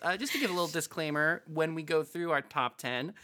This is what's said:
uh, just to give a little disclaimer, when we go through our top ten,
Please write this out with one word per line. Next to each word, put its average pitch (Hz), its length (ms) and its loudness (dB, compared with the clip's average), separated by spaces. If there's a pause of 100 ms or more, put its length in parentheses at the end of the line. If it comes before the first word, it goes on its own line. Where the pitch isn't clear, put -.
uh, 180 160 2
just 269 140 -2
to 285 60 0
give 254 120 2
a - 20 0
little 175 160 2
disclaimer, 156 800 0
when 160 280 0
we 160 80 -4
go 156 200 2
through 170 300 -2
our 143 100 2
top 127 360 0
ten, 127 460 -4